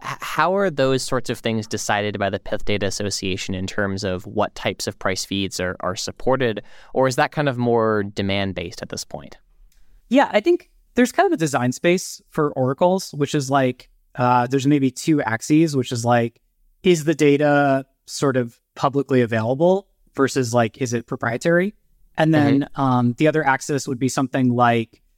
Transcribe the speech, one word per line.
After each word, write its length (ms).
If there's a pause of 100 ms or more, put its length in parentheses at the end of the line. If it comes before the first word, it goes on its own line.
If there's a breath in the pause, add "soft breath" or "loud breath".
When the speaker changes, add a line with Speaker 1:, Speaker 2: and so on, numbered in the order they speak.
Speaker 1:
h-, 160
how 380
are 120
those 320
sorts 280
of 100
things 260
decided 540
by 100
the 100
Pith 260
Data 200
Association 720
in 120
terms 360
of 220
what 280
types 320
of 140
price 240
feeds 380
are, 180
are 160
supported? 680 (320 soft breath)
Or 140
is 80
that 160
kind 160
of 100
more 460
demand-based 760
at 80
this 160
point? 320 (720)
Speaker 2:
Yeah, 240
I 80
think 280 (260)
there's 180
kind 140
of 40
a 60
design 340
space 500 (100)
for 200
oracles, 640
which 200
is 160
like, 400 (260)
uh, 320
there's 200
maybe 240
two 300
axes, 520
which 200
is 100
like, 380 (420)
is 220
the 100
data 720 (220)
sort 300
of 220 (160)
publicly 460
available 640 (280)
versus, 380
like, 260
is 140
it 140
proprietary? 640 (440)
And 160
then, 280
Speaker 1:
Mm-hmm. 200
Speaker 2:
um, 360
the 100
other 180
axis 420
would 100
be 120
something 440
like, 480 (160)